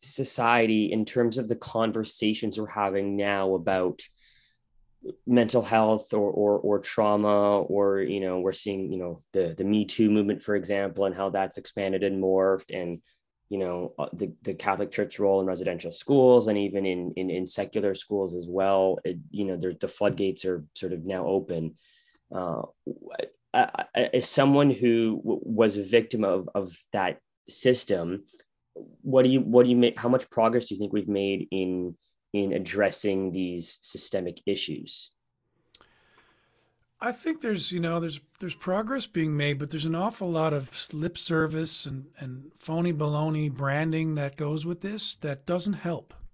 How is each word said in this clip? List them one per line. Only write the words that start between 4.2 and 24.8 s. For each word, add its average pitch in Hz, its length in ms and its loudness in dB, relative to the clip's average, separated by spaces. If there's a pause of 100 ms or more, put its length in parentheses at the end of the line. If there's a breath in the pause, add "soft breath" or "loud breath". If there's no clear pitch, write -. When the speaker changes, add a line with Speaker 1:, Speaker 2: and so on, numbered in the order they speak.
Speaker 1:
mental 120 360 4
health 110 500 2
or, 104 180 2
or, 104 280 2
or 104 200 0
trauma, 104 800 2
or, 98 400 2
you 95 200 -2
know, 92 200 -2
we're 92 120 0
seeing, 95 400 -6
you 95 60 -4
know, 87 240 -8 (100)
the, 85 240 0
the 98 80 -2
Me 104 200 2
Too 107 260 2
movement, 104 320 2
for 104 120 -2
example, 98 520 0
and 92 80 0
how 95 160 -2
that's 95 280 -2
expanded 98 440 -4
and 98 200 0
morphed, 95 560 2
and, 87 220 -6 (480)
you 101 100 -4
know, 90 400 -4
uh, 73 160 -4
the, 90 180 -6 (100)
the 95 120 -4
Catholic 98 360 -2
Church - 280 -4
role 98 220 4
in 95 60 0
residential 90 440 -4
schools 127 560 6
and 107 100 2
even 98 300 0
in, 90 300 -2
in, 92 120 -4
in 92 180 -2
secular 98 480 -2
schools 95 400 -4
as 87 140 -8
well. 95 560 2
It, 90 140 -4 (120)
you 101 140 -4
know, 92 120 -2
there, 85 220 -4
the 95 100 -4
floodgates 95 580 -2
are 87 180 -2 (100)
sort 92 200 -6
of 82 100 -8
now 92 220 -4
open. 85 480 -2 (600 soft breath)
Uh, 87 280 -4 (920)
I, - 320 2 (100)
I, - 60 2 (140)
as 123 120 0
someone 139 440 6
who 117 520 2